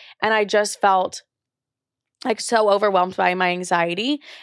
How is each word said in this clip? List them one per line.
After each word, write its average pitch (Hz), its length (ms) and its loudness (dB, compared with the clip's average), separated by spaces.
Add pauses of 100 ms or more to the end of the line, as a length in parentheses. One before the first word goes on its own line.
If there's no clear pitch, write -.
(200)
And 220 140 0
I 214 100 2
just 208 360 -2
felt, 190 420 0 (1000)
like, 170 160 -4
so 220 300 0
overwhelmed 196 480 2
by 180 160 0
my 185 160 0
anxiety. 180 720 -2 (220)